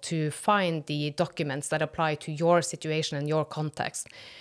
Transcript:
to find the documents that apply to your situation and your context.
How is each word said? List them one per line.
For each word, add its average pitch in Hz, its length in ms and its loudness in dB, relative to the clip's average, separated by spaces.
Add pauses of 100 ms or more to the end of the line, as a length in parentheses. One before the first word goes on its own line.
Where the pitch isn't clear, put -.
to 156 300 0
find 175 540 2
the 147 260 0
documents 147 580 -2
that 156 120 2
apply 156 340 0
to 156 180 -8
your 170 280 4
situation 156 560 -2
and 143 80 -2
your 151 200 2
context. - 640 -4 (320)